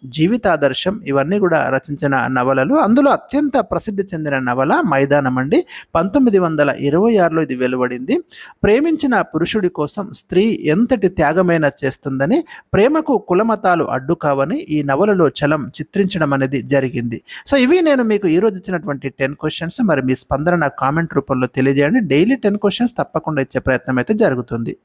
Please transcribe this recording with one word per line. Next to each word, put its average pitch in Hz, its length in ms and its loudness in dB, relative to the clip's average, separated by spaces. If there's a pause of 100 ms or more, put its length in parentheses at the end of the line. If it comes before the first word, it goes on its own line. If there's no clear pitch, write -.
(180)
జీవితాదర్శం, 170 760 0 (160)
ఇవన్నీ 143 320 0
కూడా 165 160 2 (160)
రచించిన 139 400 -2 (220)
నవలలు. 131 380 2 (100)
అందులో 277 320 4
అత్యంత 285 380 -4 (160)
ప్రసిద్ధి 190 400 -4
చెందిన 151 240 -4 (140)
నవల 135 240 0 (180)
మైదానం 139 500 2
అండి, 175 180 2 (360)
పంతొమ్మిది 196 480 2
వందల 151 260 0 (200)
ఇరవై 196 220 2 (120)
ఆరులో 160 240 0
ఇది 131 160 -6
వెలువడింది. 127 520 -2 (500)
ప్రేమించిన 285 500 2 (180)
పురుషుడి 175 460 0
కోసం 151 260 -6 (140)
స్త్రీ 190 260 0 (300)
ఎంతటి 220 340 2 (100)
త్యాగమైనా 160 520 2 (100)
చేస్తుందని, 139 580 -2 (360)
ప్రేమకు 285 400 2 (160)
కులమతాలు 190 560 2 (100)
అడ్డు 139 180 -2 (100)
కావని 143 340 0 (180)
ఈ - 20 2 (120)
నవలలో 180 360 2 (140)
చలం 147 220 0 (160)
చిత్రించడం 160 580 -2
అనేది 135 240 -2 (140)
జరిగింది. 120 440 -2 (300)
So 277 160 2
ఇవి 349 140 4 (100)
నేను 254 240 2
మీకు 202 240 0
ఈరోజు 196 240 0
ఇచ్చినటువంటి 147 480 -6 (100)
టెన్ 139 240 -2
క్వశ్చన్స్. 165 380 -6 (100)
మరి 135 180 2
మీ 127 140 0
స్పందన 156 320 0 (100)
నా 135 60 -2 (120)
కామెంట్ 160 360 -2
రూపంలో 127 300 -2 (100)
తెలియజేయండి. 143 420 2 (120)
డైలీ 208 320 2
టెన్ 208 200 0
క్వశ్చన్స్ 233 360 -2
తప్పకుండా 156 460 -4
ఇచ్చే 131 200 -4
ప్రయత్నం 127 340 0
అయితే 113 220 0
జరుగుతుంది. 120 500 -2 (120)